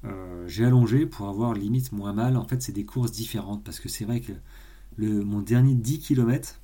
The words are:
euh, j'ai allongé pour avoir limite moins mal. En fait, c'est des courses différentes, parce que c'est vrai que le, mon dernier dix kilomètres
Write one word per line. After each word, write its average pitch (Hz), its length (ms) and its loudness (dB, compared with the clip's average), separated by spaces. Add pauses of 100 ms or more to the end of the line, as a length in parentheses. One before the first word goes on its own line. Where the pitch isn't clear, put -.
euh, 90 440 -10
j'ai 95 180 0
allongé 127 400 6
pour 104 240 -8
avoir 117 240 -2
limite 113 380 -2
moins 101 200 -6
mal. 120 240 2
En 107 100 0
fait, 131 160 -2
c'est - 100 -8
des 101 140 -4
courses 123 260 -2
différentes, 104 520 -6
parce - 160 -14
que - 80 -12
c'est 123 160 -6
vrai 120 160 -2
que 107 140 -10 (640)
le, 107 260 2
mon 101 180 -2
dernier 123 340 6
dix 123 240 0
kilomètres 127 640 0